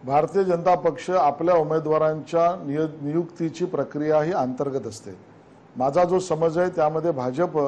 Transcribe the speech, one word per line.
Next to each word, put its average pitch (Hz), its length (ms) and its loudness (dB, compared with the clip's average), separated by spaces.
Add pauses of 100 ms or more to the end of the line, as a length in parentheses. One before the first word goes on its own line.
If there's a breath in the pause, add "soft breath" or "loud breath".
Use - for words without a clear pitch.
भारतीय 160 400 2
जनता 180 300 2
पक्ष 170 360 -2
आपल्या 170 440 2
उमेदवारांच्या 156 1120 0
निय-, 151 360 -4
नियुक्तीची 165 640 -4
प्रक्रिया 151 580 0
ही 165 100 -2
अंतर्गत 131 540 -4
असते. 107 240 -14 (680)
माझा 143 280 2
जो 180 140 2
समज 165 400 0
आहे 180 120 2
त्यामध्ये 160 400 0
भाजप 151 580 -2